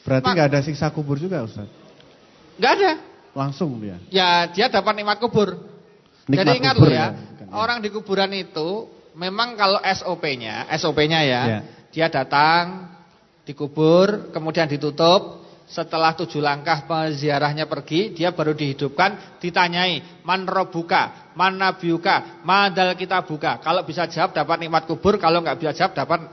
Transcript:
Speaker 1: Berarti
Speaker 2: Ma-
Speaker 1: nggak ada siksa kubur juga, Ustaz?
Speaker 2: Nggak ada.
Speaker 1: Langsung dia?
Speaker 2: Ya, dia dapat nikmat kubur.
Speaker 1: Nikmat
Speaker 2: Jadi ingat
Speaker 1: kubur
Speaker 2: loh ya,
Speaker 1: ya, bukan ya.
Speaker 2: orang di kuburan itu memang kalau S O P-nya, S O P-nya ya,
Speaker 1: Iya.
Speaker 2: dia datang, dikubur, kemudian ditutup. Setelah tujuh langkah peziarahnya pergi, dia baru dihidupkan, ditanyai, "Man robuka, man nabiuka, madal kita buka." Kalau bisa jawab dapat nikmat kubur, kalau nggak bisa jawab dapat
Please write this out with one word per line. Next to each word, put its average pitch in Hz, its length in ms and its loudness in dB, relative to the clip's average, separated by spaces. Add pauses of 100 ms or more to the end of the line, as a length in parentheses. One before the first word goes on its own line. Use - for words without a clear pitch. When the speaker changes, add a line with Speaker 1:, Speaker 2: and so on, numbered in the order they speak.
Speaker 1:
Berarti 131 240 0
Speaker 2:
Ma- 254 80 2
Speaker 1:
nggak 156 160 4
ada 139 140 0
siksa 151 260 -4
kubur 143 320 -4
juga, 170 240 -6
Ustaz? 107 240 -12 (880)
Speaker 2:
Nggak 240 160 4
ada. 381 200 4 (440)
Speaker 1:
Langsung 139 400 -4
dia? 101 320 -10
Speaker 2:
Ya, 175 400 4
dia 196 240 0
dapat 208 240 0
nikmat 208 240 -2
kubur. 214 400 0 (640)
Speaker 1:
Nikmat 143 160 0
Speaker 2:
Jadi 196 160 4
ingat 262 160 2
Speaker 1:
kubur - 160 6
Speaker 2:
loh 156 60 4
ya, - 20 2
Speaker 1:
ya, 160 160 0
bukan - 320 -16
ya. - 80 -20
Speaker 2:
orang 233 260 -2
di 214 120 -6
kuburan 196 420 -2
itu 170 360 -6 (440)
memang 202 420 -4
kalau 202 240 2
S 180 240 0
O 180 120 -4
P-nya, 123 540 -6
S 156 140 -2
O 165 80 0
P-nya 151 300 2
ya, 127 240 2
Speaker 1:
Iya. 110 160 0 (300)
Speaker 2:
dia 160 180 0
datang, 165 800 2 (560)
dikubur, 160 840 2
kemudian 160 340 -2
ditutup. 151 800 2 (220)
Setelah 160 500 -2
tujuh 160 240 -8
langkah 147 460 -2
peziarahnya 151 800 -2
pergi, 156 480 -2
dia 175 180 -2
baru 156 220 0
dihidupkan, 151 880 -2
ditanyai, 175 800 -2
"Man 185 240 -2
robuka, 170 880 -2
man 185 240 0
nabiuka, 180 880 -2
madal 185 500 2
kita 185 300 -2
buka." 151 340 -4
Kalau 175 220 0
bisa 175 240 -4
jawab 160 260 -2
dapat 165 300 -2
nikmat 160 240 0
kubur, 185 320 0
kalau 170 240 4
nggak 147 160 -2
bisa 147 180 -2
jawab 190 200 0
dapat 151 260 -2 (120)